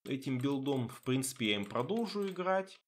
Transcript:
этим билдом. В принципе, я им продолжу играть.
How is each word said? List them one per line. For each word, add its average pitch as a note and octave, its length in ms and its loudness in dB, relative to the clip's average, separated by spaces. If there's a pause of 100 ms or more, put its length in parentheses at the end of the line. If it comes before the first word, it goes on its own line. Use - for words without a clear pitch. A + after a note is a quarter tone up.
этим C3 360 -2
билдом. C3+ 480 0
В - 140 -14
принципе, C3 480 2
я G#2 40 6
им G2+ 120 0
продолжу G3 640 0
играть. F#3+ 480 0 (120)